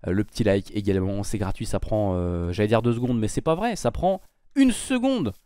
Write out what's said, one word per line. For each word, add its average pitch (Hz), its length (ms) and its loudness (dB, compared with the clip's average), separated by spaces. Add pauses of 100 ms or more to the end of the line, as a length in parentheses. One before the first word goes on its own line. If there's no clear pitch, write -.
Euh, 90 60 0
le 101 100 2
petit - 200 -2
like 101 320 2
également, 98 460 0
c'est 107 160 -2
gratuit, 98 300 -4
ça - 120 -2
prend, 104 360 0
euh, 87 360 -2
j'allais 104 180 0
dire 113 120 4
deux 120 120 2
secondes, 120 260 0
mais 110 80 0
c'est - 140 -2
pas 160 120 0
vrai, 208 220 -2
ça - 160 -2
prend - 280 0 (360)
une 269 160 6
seconde. 247 640 0 (120)